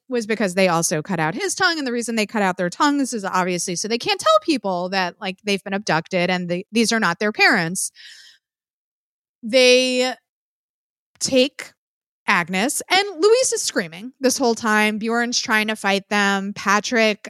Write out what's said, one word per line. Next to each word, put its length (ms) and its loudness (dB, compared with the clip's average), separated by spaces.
was 160 -2
because 300 -2
they 120 4
also 360 0
cut 160 -4
out 160 -2
his 180 -4
tongue. 240 0
And 80 -4
the 60 -4
reason 240 -4
they 100 0
cut 160 -2
out 160 0
their 140 -2
tongues 420 0
is 100 -6
obviously 520 -2
so 120 -6
they 120 -2
can't 200 -2
tell 220 4
people 480 -2
that, 320 -2
like, 220 -6
they've 200 -2
been 100 -6
abducted 580 0
and 180 -2
the, 220 -4
these 200 2
are 80 0
not 200 0
their 120 0
parents. 600 0
They 720 4
take 540 0
Agnes, 600 0
and 180 2
Louise 320 4
is 80 -4
screaming 580 -6
this 180 0
whole 180 2
time. 420 2
Bjorn's 420 -2
trying 280 0
to 100 -4
fight 320 -2
them. 440 2
Patrick, 760 0